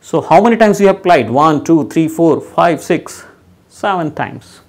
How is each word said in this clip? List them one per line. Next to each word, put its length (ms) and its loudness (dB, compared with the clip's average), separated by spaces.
So 180 -4
how 220 2
many 140 2
times 220 2
we 80 2
have 120 2
applied? 320 2
One, 340 0
two, 240 0
three, 180 -2
four, 340 0
five, 420 -2
six, 420 -6
seven 480 -6
times. 540 -12